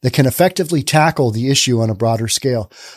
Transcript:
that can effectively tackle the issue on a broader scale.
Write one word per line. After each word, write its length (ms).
that 100
can 140
effectively 560
tackle 480
the 180
issue 320
on 100
a 40
broader 340
scale. 420